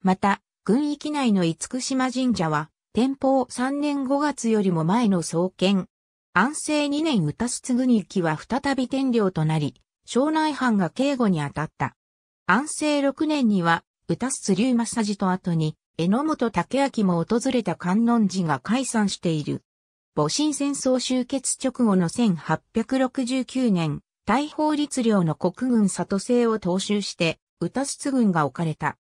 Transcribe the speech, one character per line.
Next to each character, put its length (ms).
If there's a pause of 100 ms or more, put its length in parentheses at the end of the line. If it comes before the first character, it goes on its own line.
ま 140
た、 240 (240)
郡 260
域 200
内 220
の 100
厳 380
島 300
神 240
社 140
は、 220 (220)
天 220
保 360
三 300
年 240
五 140
月 300
よ 140
り 80
も 140
前 240
の 140
創 280
建。 360 (460)
安 200
政 360
二 140
年、 220
宇 100
多 140
津 120
津 140
郡 200
域 280
は 140
再 380
び 140
天 220
領 200
と 140
な 140
り、 160 (320)
庄 240
内 220
藩 260
が 120
警 240
護 140
に 120
当 100
た 140
っ 120
た。 180 (520)
安 160
政 380
六 260
年 220
に 140
は、 220 (240)
宇 80
多 140
津 120
津 120
龍 200
政 320
寺 100
と 140
後 240
に、 220 (220)
榎 260
本 260
武 460
明 80
も 180
訪 280
れ 120
た 140
観 300
音 220
寺 200
が 120
開 260
山 220
し 100
て 120
い 140
る。 180 (540)
戊 120
辰 240
戦 200
争 260
終 260
結 400
直 220
後 80
の 140
千 260
八 260 (140)
百 240
六 260
十 200
九 260
年、 320 (240)
大 240
宝 240
律 300
令 200
の 120
国 340
軍 180
里 300
制 300
を 100
踏 220
襲 200
し 140
て、 240 (220)
宇 100
多 160
津 100
津 140
郡 220
が 120
置 80
か 120
れ 100
た。 320